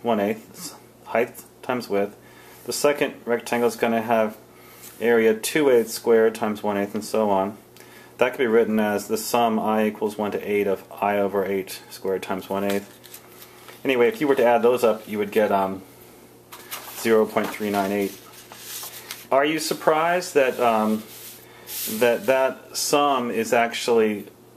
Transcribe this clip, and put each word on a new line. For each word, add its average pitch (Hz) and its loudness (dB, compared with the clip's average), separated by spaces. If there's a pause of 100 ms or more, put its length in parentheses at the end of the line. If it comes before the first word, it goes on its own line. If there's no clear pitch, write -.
one 117 0
eighth, - -6 (300)
height - -2 (180)
times 123 -4
width. 101 -2 (500)
The 123 -8
second 143 0 (100)
rectangle 120 0
is 113 -4
gonna 113 0
have 110 0 (640)
area 113 4
two 139 0
eighths 117 4
squared 113 4
times 107 -4
one 104 -2
eighth, 101 -2
and 107 -6
so 110 0
on. 98 0 (600)
That 127 2
could - -12
be 127 2
written 110 2
as 104 -2
the 110 -2
sum 113 0
I 107 0
equals 107 -4
one 104 -4
to 101 -6
eight 101 2
of 95 -2
I 101 -2
over 98 0
eight 95 -6
squared 95 -6
times 92 -8
one 98 -4
eighth. - -10
Anyway, 120 4
if 110 -6
you 151 -2
were 135 4
to 127 2
add 117 6
those 120 4
up, 110 2
you 104 -6
would 98 -2
get, 104 2
um, 95 -2 (1160)
zero 110 4
point 107 -4
three 107 -6
nine 101 0
eight. 101 -2 (1120)
Are 139 4
you 156 0
surprised 165 0
that, 131 2
um, 107 2 (920)
that 113 2
that 131 0
sum 139 0
is 113 -2
actually 113 0 (300)